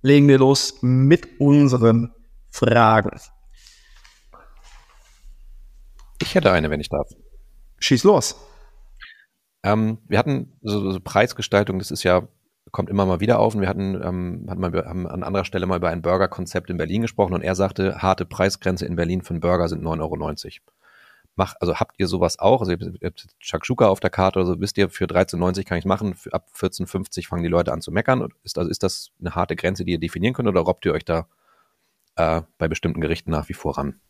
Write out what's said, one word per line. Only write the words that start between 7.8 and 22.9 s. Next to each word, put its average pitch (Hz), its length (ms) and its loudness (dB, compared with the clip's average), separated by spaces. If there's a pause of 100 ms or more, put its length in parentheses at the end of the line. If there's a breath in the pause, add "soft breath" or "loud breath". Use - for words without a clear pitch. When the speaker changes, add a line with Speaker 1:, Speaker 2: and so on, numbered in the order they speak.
Speaker 1:
los. 196 320 4 (1300 loud breath)
Speaker 2:
Ähm, 110 340 0 (100)
wir 101 100 0
hatten 131 440 -2
so, 101 280 -4
so 95 120 -4
Preisgestaltung, 101 760 0
das - 120 -10
ist - 120 -8
ja, 90 260 2 (420)
kommt 92 180 -6
immer 98 160 2
mal 90 140 0
wieder 113 200 2
auf. 110 160 2
Und 104 60 -2
wir 92 60 0
hatten, 95 340 -4
ähm, 90 460 -6
hatten 90 140 -6
mal, 87 100 -2
wir 87 140 -2
haben 90 200 -8
an 90 180 -8
anderer 95 200 -2
Stelle 90 220 -4
mal 92 100 0
über 87 140 -2
ein 85 120 -4
Burger-Konzept 92 680 -2
in 90 80 -6
Berlin 85 240 -4
gesprochen 101 320 0
und 82 80 -2
er 92 140 -2
sagte, 95 460 -2
harte 95 240 0
Preisgrenze 92 600 -2
in 85 100 -6
Berlin 85 260 -2
für - 100 -12
einen 82 100 -4
Burger 87 260 0
sind 80 160 -6
neun 80 160 -4
Euro 80 160 -6
neunzig. 76 460 -10 (760 soft breath)
Mach-, 95 240 -2
also 85 160 -2
habt - 220 -4
ihr 95 100 0
sowas 87 320 -2
auch? 120 220 4
Also 92 100 -2
ihr 87 80 -2
habt, 87 220 -12